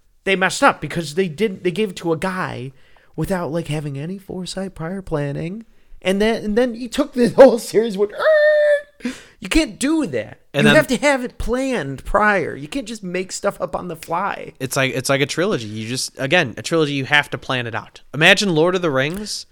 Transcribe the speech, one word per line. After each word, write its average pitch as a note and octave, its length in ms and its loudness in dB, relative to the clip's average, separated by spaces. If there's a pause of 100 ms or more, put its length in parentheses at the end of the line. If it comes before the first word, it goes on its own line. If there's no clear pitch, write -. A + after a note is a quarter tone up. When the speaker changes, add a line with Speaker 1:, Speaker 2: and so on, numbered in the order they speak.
(240)
Speaker 1:
they F#3+ 120 2
messed F#3 260 0
up C4 180 6
because D#3 340 -6
they F#3+ 140 0
didn't, F#3+ 360 -2
they F3+ 80 0
gave G#3 180 -2
it F3+ 60 -12
to E3 160 -2
a D#3+ 40 0
guy C#3+ 560 -6 (440)
without, D#3+ 340 -2
like, E3 180 -4
having D3 300 -4
any F3+ 200 -8
foresight, F#3 560 -10
prior F3 280 -8
planning. D#3 640 -6 (380)
And G3 180 0
then, A3 240 0
and G#3 140 -2
then B3 160 2
he B3 120 -10
took D4+ 280 -2
the A#3+ 140 4
<laughs> - 80 -4
whole A#3+ 220 10
series G#3+ 400 0
with, G#3 140 0
"Er," D5+ 960 2 (300)
you F#3 80 -10
can't C4+ 300 2
do D4+ 280 0
that. A#2+ 340 -6 (140)
Speaker 2:
And C#3+ 100 2
Speaker 1:
You A3 40 8
Speaker 2:
then D4 80 6
Speaker 1:
have D4 120 2
to B3 100 0
have C4+ 260 2
it - 140 -10
planned A3 680 -2
prior. G3 520 2
You C#3 120 -12
can't C4+ 180 -6
just A3+ 160 -12
make F3+ 300 -6
stuff - 280 -4
up F3 160 -6
on F3+ 120 -8
the E3 80 -10
fly. - 640 -6
Speaker 2:
It's C3 160 -6
like, C3 180 0
it's B2+ 140 -4
like C3+ 120 2
a C#3+ 60 0
trilogy. D#3 400 -2
You G#2+ 220 -8
just, B2+ 300 -6
again, C#3 380 2
a A2 60 -10
trilogy, D#3 300 0
you C#3 120 -4
have D3 260 2
to C#3+ 80 -6
plan B2 280 -4
it A2+ 80 -8
out. - 260 -12 (140)
Imagine F#3+ 400 4
Lord E3+ 220 4
of F3+ 60 -4
the E3 80 2
Rings. D3+ 600 -2